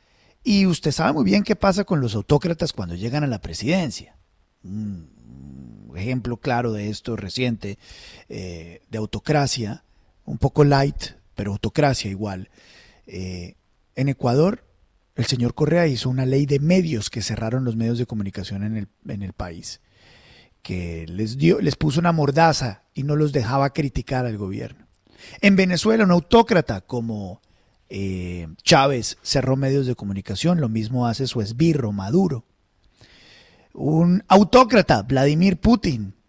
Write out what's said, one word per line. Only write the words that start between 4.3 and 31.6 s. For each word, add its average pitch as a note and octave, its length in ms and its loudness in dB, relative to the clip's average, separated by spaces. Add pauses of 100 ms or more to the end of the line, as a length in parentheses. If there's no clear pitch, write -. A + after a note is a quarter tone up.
Un G2 460 -10 (880)
ejemplo A#2+ 400 -4
claro A#2+ 360 -2
de G#2 160 -6
esto G#2+ 280 -8
reciente, G#2 640 -4 (500)
eh, E2+ 600 -14
de A2+ 80 -8
autocracia, A#2 840 -2 (400)
un - 140 -10
poco D3 260 2
light, C#3+ 500 0 (200)
pero G2+ 180 -6
autocracia A#2 580 0
igual. G2 400 -8 (560)
Eh, F#2 480 -10 (420)
en C3+ 120 -2
Ecuador, C#3 560 0 (520)
el B2 100 0
señor A#2+ 280 0
Correa E3 340 2
hizo B2+ 200 -2
una C3 160 0
ley C3+ 220 2
de C#3 140 0
medios D#3+ 500 2
que A2 120 -8
cerraron A2+ 420 -2
los A2+ 120 -2
medios A2+ 220 0
de B2 80 -2
comunicación G2 560 -6
en A2 140 -4
el, G2+ 120 -8 (200)
en G2+ 140 -8
el F#2 100 -10
país, - 480 -12 (840)
que E2+ 460 -6
les G#2+ 280 -6
dio, D#3+ 240 4
les D#3+ 160 0
puso D3+ 240 0
una E3+ 120 2
mordaza C#3+ 720 2 (100)
y C#3+ 80 -6
no D3 140 -2
los D3+ 160 2
dejaba C3+ 380 0
criticar C3 560 -4
al A2 120 -6
gobierno. G#2 480 -10 (560)
En G3 140 6
Venezuela, F#3+ 480 2
un F3+ 80 6
autócrata F3 680 4
como, A2 600 -8 (460)
eh, F2+ 580 -6 (160)
Chávez C3+ 600 2
cerró C3 340 0
medios C3+ 300 0
de B2 100 -2
comunicación, G#2 640 -2
lo B2+ 80 0
mismo A2+ 400 -2
hace A#2 180 -2
su - 140 -4
esbirro A#2+ 500 0